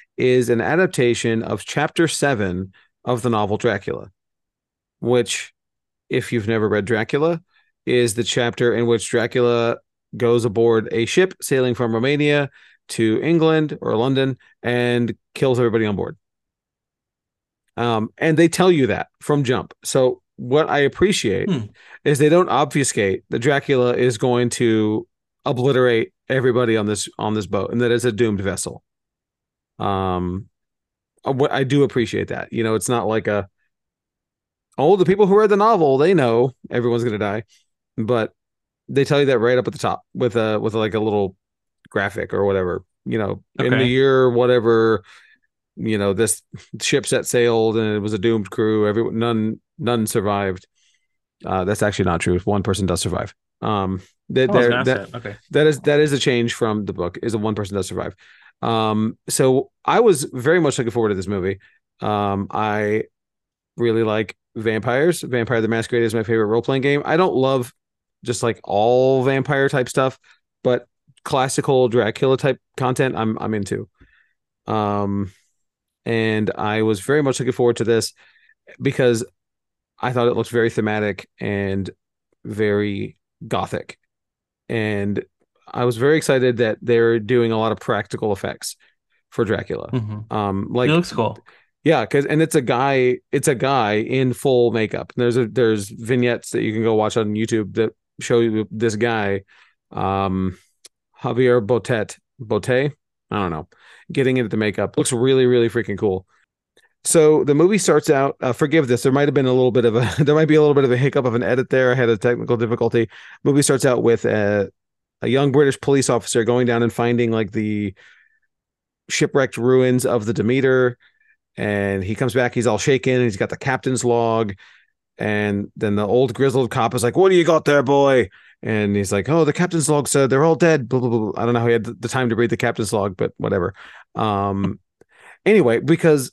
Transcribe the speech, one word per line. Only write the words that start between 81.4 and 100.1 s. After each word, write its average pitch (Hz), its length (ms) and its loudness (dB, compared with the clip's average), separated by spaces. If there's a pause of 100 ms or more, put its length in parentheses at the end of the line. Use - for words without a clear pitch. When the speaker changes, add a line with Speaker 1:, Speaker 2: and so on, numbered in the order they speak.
Speaker 1:
and 98 480 -4 (560)
very 104 720 -4 (300)
gothic. - 520 -6 (720)
And 104 560 -4 (420)
I - 180 -4
was 120 120 0
very 143 200 2
excited 127 420 2
that 110 240 0
they're 117 360 2
doing 117 340 0
a 110 60 0
lot 110 140 0
of 95 80 -6
practical 110 520 -4
effects - 440 -8 (540)
for 120 140 -2
Dracula. - 460 -4
Speaker 2:
Mm-hmm. 107 440 -8
Speaker 1:
Um, 101 360 -2
like, 123 200 0
Speaker 2:
He 156 60 4
looks 175 160 -2
cool. - 260 -4 (460)
Speaker 1:
yeah, 143 220 2
'cause, 143 200 0
and 151 160 0
it's 156 120 -2
a 156 60 2
guy, 127 580 0 (140)
it's 139 160 -2
a 143 60 2
guy 123 400 0
in 123 380 0
full 120 400 2
makeup. 110 440 -4
And 123 60 -2
there's 120 140 0
a, 123 100 2
there's 107 420 0
vignettes 120 640 -2
that 117 120 -2
you 110 100 -2
can 110 100 -2
go 113 120 2
watch 107 220 0
on 107 180 0
YouTube 107 400 -2
that 110 180 -2 (280)
show 120 200 2
you 110 300 0
this 110 260 -2
guy, 104 460 -2 (480)
um, 95 640 -2 (640)